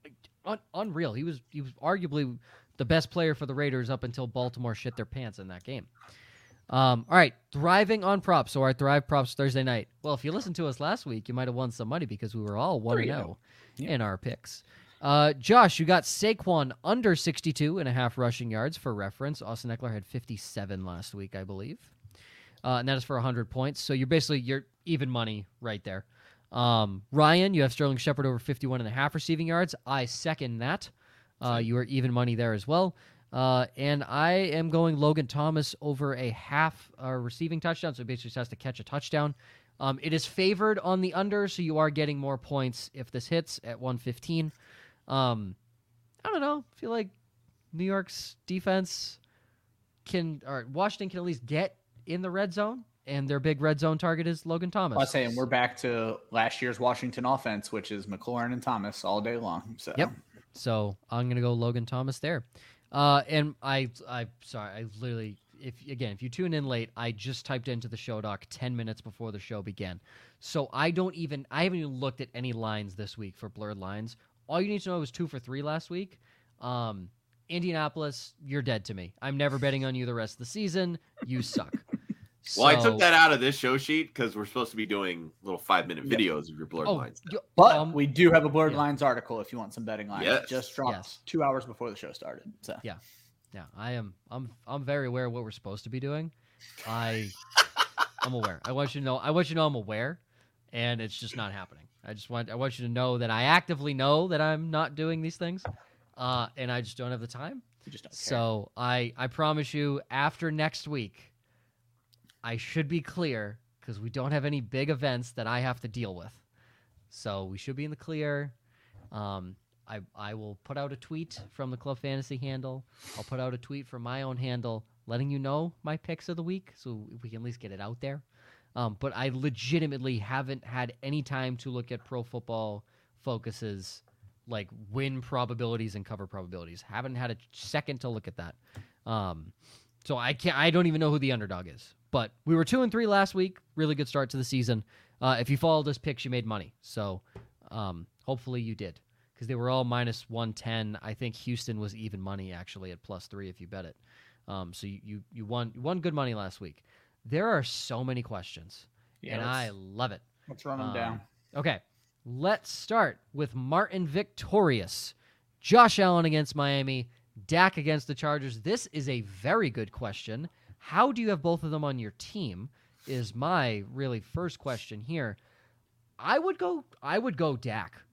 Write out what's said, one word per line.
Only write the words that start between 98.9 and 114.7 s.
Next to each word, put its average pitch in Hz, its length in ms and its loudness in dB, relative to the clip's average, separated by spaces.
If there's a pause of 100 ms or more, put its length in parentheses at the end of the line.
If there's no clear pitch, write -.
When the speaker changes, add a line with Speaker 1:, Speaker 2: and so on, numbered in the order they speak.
Speaker 1:
you 143 60 -4
to 135 40 -4
know. 131 120 0
I 147 140 -2
want 160 180 4
you 160 60 -6
to - 20 2
know 156 100 4
I'm 143 80 0
aware, 110 460 -4 (500)
and 117 300 0
it's 107 180 -8
just 113 160 -10
not 107 160 -4
happening. 90 320 -14 (220)
I 107 80 -10
just 104 160 -14
want, 117 200 -4
I 113 60 -8
want 127 240 -2
you 120 80 -4
to 117 60 -2
know 123 240 2
that 117 120 0
I 113 140 2
actively 147 500 4
know 147 360 4
that 156 100 0
I'm 156 320 0
not 151 240 0
doing 160 260 -2
these 160 140 -6
things, 180 300 -6 (500)
uh, 123 400 0
and 127 160 -4
I 123 80 -2
just 117 160 -8
don't 123 160 -6
have 120 80 -4
the 117 80 -8
time. 165 340 -10 (220)
Speaker 2:
You 147 80 -16
just - 140 -18
don't - 60 -18
care. - 60 -16
Speaker 1:
So 113 600 -2
I, 123 400 0
I 127 100 -2
promise 151 460 0
you, 147 260 0 (100)
after 147 400 0
next 151 380 -2
week, 127 460 -8 (1080)
I 117 120 -4
should 151 320 -2
be 165 140 0
clear 113 580 -4 (220)
'cause 104 180 -10
we 113 100 -6
don't 135 220 -2
have 143 140 2
any 147 160 0
big 135 280 -2